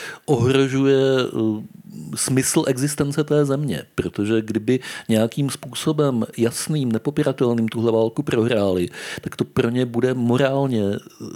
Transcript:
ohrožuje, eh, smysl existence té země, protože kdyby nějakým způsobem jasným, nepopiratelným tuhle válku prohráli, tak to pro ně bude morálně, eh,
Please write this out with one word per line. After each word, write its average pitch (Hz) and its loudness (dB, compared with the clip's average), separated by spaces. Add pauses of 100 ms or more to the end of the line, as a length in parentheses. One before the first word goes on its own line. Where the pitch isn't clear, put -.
(260)
ohrožuje, 135 2
eh, 123 0 (520)
smysl 131 2
existence 143 0
té 147 2
země, 139 -2 (120)
protože 107 0
kdyby 113 0 (280)
nějakým 113 2
způsobem 139 -2 (120)
jasným, 120 0
nepopiratelným 123 0
tuhle 117 0
válku 113 2
prohráli, 104 2 (320)
tak - -10
to 123 -2
pro 117 0
ně 127 0
bude 120 0
morálně, 131 2
eh, 101 0 (380)